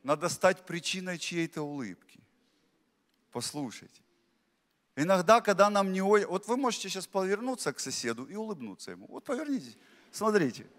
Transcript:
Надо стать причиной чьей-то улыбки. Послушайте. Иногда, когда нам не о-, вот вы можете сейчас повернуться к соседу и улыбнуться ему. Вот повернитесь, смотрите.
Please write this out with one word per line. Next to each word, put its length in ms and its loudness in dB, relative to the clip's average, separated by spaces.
Надо 260 0
стать 360 2
причиной 540 -6
чьей-то 420 -4
улыбки. 580 -10
Послушайте. 680 -8
Иногда, 460 6
когда 280 6
нам 240 2
не 80 0
о-, 260 4
вот 200 -4
вы 100 0
можете 320 -2
сейчас 180 -8
повернуться 640 -2
к 80 -12
соседу 460 -6
и 100 -14
улыбнуться 560 -10
ему. 160 -14
Вот 160 -16
повернитесь, 540 -6
смотрите. 560 2